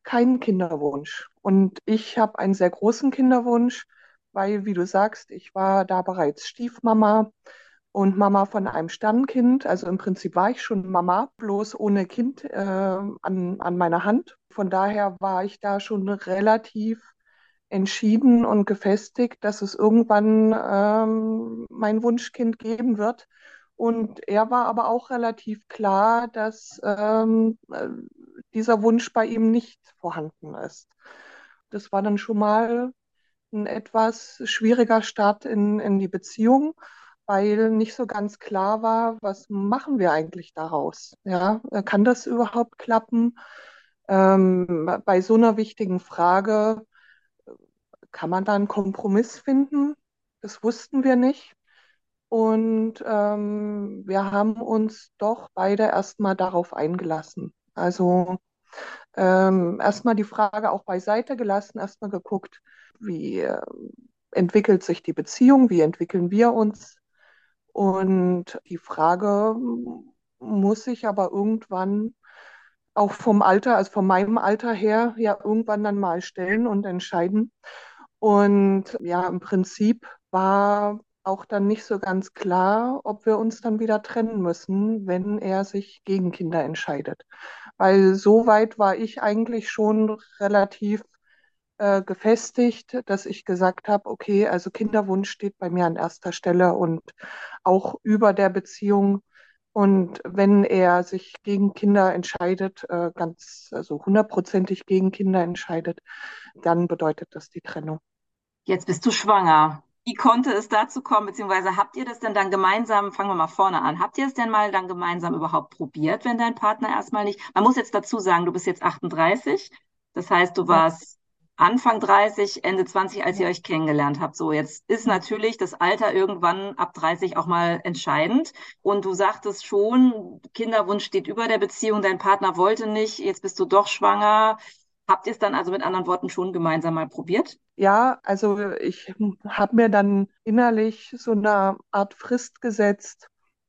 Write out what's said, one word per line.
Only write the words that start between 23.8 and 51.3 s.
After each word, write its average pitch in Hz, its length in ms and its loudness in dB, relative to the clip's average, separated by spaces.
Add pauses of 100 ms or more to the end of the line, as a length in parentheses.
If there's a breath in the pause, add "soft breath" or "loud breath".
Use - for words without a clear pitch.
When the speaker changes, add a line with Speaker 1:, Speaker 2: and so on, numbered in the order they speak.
Speaker 1:
er 214 220 0
war 247 160 0
aber 226 220 -2
auch 240 240 -4
relativ 226 560 -6
klar, 220 640 0
dass, 220 540 -10
ähm, 220 760 0 (120)
äh, - 180 -8 (640)
dieser 220 260 0
Wunsch 226 320 2
bei 220 140 0
ihm 226 240 2
nicht 226 280 -2 (200)
vorhanden 160 560 -10
ist. - 320 -16 (840 soft breath)
Das 202 220 -12
war 196 100 0
dann 208 160 0
schon 208 220 -4
mal 233 520 0 (600)
ein 208 140 -6
etwas - 800 -4
schwieriger 226 560 2
Start 208 440 0
in, 208 340 0
in 196 200 0
die 190 80 -2
Beziehung, 247 680 0 (500 loud breath)
weil 208 440 2
nicht 220 260 0
so 262 120 -6
ganz 208 320 -8
klar 208 420 -2
war, 226 400 0
was 196 280 -8
machen 220 500 -2
wir 175 120 4
eigentlich 160 420 -4
daraus? 160 680 -8
Ja, 190 380 -2 (100)
äh, 202 120 -4
kann 202 200 2
das 240 220 2
überhaupt 233 520 -2
klappen? 233 600 0 (720 loud breath)
Ähm, 185 800 4 (160)
bei 185 160 4
so 208 140 2
einer 226 220 4
wichtigen 208 420 -4
Frage, 214 880 0 (600 soft breath)
äh, - 60 -20 (600)
kann - 180 -8
man 185 160 -2
da 208 100 0
einen 202 120 0
Kompromiss 202 720 -2
finden? 277 560 0 (460)
Das - 220 -14
wussten 240 400 -4
wir 262 120 4
nicht. 254 380 0 (760)